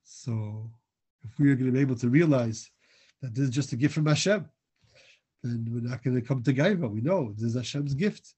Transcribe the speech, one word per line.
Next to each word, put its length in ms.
So 680
if 140
we 140
are 40
gonna 160
be 100
able 160
to 120
realize 640
that 140
this 80
is 80
just 220
a 20
gift 180
from 140
Hashem, 420
then 260
we're 180
not 160
gonna 180
come 200
to 120
Gaiva. 360
We 120
know 320
this 160
is 60
Hashem's 380
gift. 440